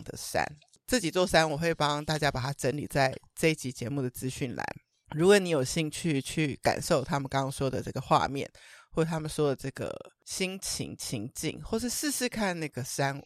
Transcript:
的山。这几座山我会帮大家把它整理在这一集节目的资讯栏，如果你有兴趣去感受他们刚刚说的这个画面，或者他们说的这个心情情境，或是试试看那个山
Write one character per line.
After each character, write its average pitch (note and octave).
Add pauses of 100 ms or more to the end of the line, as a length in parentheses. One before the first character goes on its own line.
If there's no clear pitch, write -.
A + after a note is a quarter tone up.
的 -
山。 - (400)
这 B3+
几 E3+
座 F3+
山 D#3+
我 D3
会 E3
帮 D3
大 D3+
家 D3
把 C3
它 C3+
整 C#3
理 D3
在 C3+ (180)
这 D#3+
一 D#3
集 B2+
节 A#2+
目 C#3
的 B2
资 C3
讯 B2+
栏， - (500)
如 D#3+
果 G3+
你 F#3
有 D3+
兴 D#3
趣 D3
去 D3
感 -
受 C#3+
他 D3
们 C3+
刚 C3+
刚 C3+
说 C#3
的 -
这 -
个 C3
画 B2+
面， C3+ (420)
或 D#3+
者 D#3+
他 E3
们 D#3
说 D3+
的 C3
这 C3+
个 - (300)
心 F#3+
情 -
情 A2+
境， -
或 A3+
是 A#3+
试 D4
试 -
看 G3
那 D#3
个 B2
山 C#3